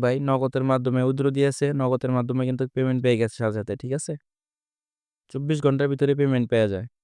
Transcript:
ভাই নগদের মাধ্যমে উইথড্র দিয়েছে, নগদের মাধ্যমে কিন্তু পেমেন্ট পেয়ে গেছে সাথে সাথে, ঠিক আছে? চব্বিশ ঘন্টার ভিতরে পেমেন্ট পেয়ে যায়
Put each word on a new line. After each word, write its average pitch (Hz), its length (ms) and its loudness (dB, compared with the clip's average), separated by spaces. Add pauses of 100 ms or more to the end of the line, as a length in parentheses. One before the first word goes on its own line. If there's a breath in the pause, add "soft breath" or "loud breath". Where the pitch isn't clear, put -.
ভাই 123 140 2 (140)
নগদের 131 420 0
মাধ্যমে 127 380 0
উইথড্র 139 180 0 (120)
দিয়েছে, 139 280 0 (140)
নগদের 127 360 0
মাধ্যমে 123 320 -2
কিন্তু 127 140 -2 (120)
পেমেন্ট 131 280 0
পেয়ে 123 180 4
গেছে 113 220 -2
সাথে 107 160 0
সাথে, 104 240 -6
ঠিক 127 160 -6
আছে? 160 140 -8 (1200)
চব্বিশ 147 340 -2
ঘন্টার 139 260 2
ভিতরে 139 260 2
পেমেন্ট 131 320 2
পেয়ে 110 220 4
যায় 98 140 -4 (180)